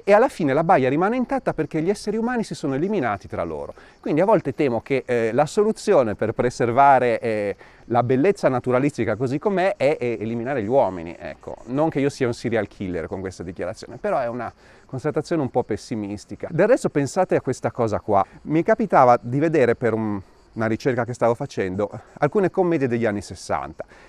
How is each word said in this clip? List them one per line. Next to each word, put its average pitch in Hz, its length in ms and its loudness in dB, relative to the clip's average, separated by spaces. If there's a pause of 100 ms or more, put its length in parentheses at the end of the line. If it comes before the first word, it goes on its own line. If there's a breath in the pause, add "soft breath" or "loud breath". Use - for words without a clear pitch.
e 196 100 4
alla 233 140 6
fine 147 260 0
la 160 100 2
baia 156 260 4
rimane 180 260 0
intatta 254 380 -2
perché 156 280 -4
gli 170 80 -2
esseri 208 280 -4
umani 226 260 -2
si - 100 -10
sono 139 220 -4
eliminati 143 520 -2
tra 95 160 -4
loro. 76 300 -8 (260 loud breath)
Quindi 170 220 0
a 190 40 2
volte 170 280 2
temo 120 280 0
che, 135 260 -2
eh, 113 260 0
la 147 140 2
soluzione 196 640 2
per 110 200 -2
preservare, 123 840 4
eh, 104 360 -2 (300 loud breath)
la 120 180 0
bellezza 143 440 2
naturalistica 123 680 0
così 131 240 -2
com'è 190 360 0
è, 143 220 2
è 113 220 -4
eliminare 117 420 -4
gli 101 60 -4
uomini, 92 500 0
ecco. - 480 -14
Non 147 240 -2
che 151 100 -4
io 139 100 0
sia 127 180 -4
un 120 60 -2
serial 110 340 -4
killer 87 400 -8
con 95 140 -8
questa 92 200 -10
dichiarazione, 92 560 -10
però 190 220 -2
è 120 80 -2
una 117 260 -8 (320 soft breath)
constatazione 151 560 -4
un 123 80 -2
po' 123 140 0
pessimistica. 104 880 -8
Del 170 160 4
resto 226 220 2
pensate 160 460 0
a 135 60 2
questa 127 300 -4
cosa 104 280 0
qua. 98 240 2 (200 loud breath)
Mi 156 180 0
capitava 165 580 6
di 123 200 -4
vedere 143 360 4
per 113 180 0
un, 107 280 -2 (320 soft breath)
una 113 140 -2
ricerca 117 380 0
che 120 80 -6
stavo 117 200 2
facendo 101 560 -4 (300 loud breath)
alcune 175 300 2
commedie 165 380 0
degli 117 180 0
anni 104 160 -2
sessanta 78 640 -8 (240 loud breath)